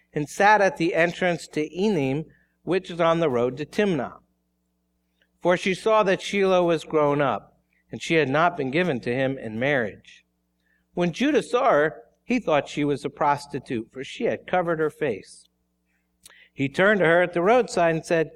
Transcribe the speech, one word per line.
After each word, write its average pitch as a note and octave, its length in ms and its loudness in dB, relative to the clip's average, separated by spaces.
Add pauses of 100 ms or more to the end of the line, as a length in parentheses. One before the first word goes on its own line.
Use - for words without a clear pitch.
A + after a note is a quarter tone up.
(120)
and D3+ 160 -6
sat G3+ 320 4
at F#3 160 2
the E3+ 180 -2
entrance E3+ 520 0
to D3+ 280 -6
Enim, D#3+ 500 0 (400)
which F#3 260 -4
is E3+ 100 -4
on E3 200 2
the D#3+ 100 2
road B2 260 0
to D3 80 -8
Timnah. D#3 540 -2 (1200)
For F3 160 2
she F#3+ 160 -2
saw G#3+ 300 2
that F#3 180 0
Shelah F#3+ 460 0
was E3 180 0
grown D3 380 0
up, A2+ 340 -4 (340)
and A#2 120 -12
she E3 120 -2
had D3 140 2
not E3+ 280 2
been C3+ 140 -6
given D3+ 300 -2
to A#2+ 140 -4
him C3+ 240 -2
in A2 200 -10
marriage. B2+ 680 -4 (680)
When F3 200 -2
Judah C4 300 0
saw B3 280 0
her, D3+ 320 2 (200)
he B3 160 -2
thought D3 300 0
she C#3+ 160 -4
was C#3+ 200 -2
a C#3 60 -6
prostitute, C3+ 800 -4
for C3 140 -12
she - 200 -10
had A#2+ 220 -4
covered E3+ 320 -2
her D#3 120 -2
face. - 580 -8 (1040)
He C3+ 160 -4
turned F#3+ 320 2
to D#3+ 60 4
her E3+ 160 6
at F3 100 -2
the F3 80 -2
roadside F#3 540 2
and D#3+ 100 -4
said, D#3+ 320 0